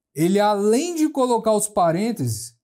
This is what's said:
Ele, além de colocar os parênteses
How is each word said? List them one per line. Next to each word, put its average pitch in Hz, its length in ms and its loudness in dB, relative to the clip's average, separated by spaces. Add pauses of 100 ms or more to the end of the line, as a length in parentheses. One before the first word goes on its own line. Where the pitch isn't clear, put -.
(160)
Ele, 175 240 2
além 214 540 0
de 311 160 0
colocar 247 440 0
os 208 140 0
parênteses 170 960 -2